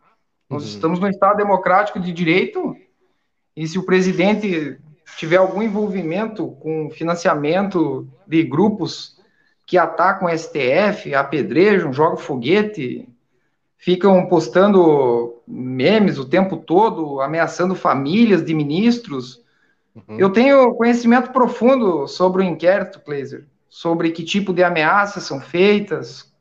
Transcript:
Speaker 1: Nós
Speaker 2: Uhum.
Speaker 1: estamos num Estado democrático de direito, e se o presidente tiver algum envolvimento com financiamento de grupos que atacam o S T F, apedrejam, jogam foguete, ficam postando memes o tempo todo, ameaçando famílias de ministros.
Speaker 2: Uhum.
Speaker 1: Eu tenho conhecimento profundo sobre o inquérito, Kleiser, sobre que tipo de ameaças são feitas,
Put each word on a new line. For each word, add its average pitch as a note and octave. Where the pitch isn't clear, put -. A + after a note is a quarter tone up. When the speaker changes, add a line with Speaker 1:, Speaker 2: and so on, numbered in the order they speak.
Speaker 1:
Nós D3
Speaker 2:
Uhum. G#2+
Speaker 1:
estamos D#3+
num G3+
Estado G3
democrático G3
de F3+
direito, F3+
e D#3+
se D#3+
o F#3
presidente F#3
tiver D#3+
algum F#3+
envolvimento G3
com D#3
financiamento E3+
de D#3+
grupos D#3+
que -
atacam F3+
o E3+
S D#3+
T D3+
F, D3
apedrejam, D3+
jogam E3
foguete, C#3+
ficam F#3
postando D#3
memes C#3+
o C3
tempo F#3+
todo, D#3+
ameaçando E3
famílias E3
de D3+
ministros. D3+
Speaker 2:
Uhum. G#3+
Speaker 1:
Eu G3
tenho B3+
conhecimento A#3+
profundo A#3+
sobre F#3
o -
inquérito, F#3
Kleiser, C#3
sobre E3+
que E3
tipo G3
de F3+
ameaças F3
são C#3
feitas, F#3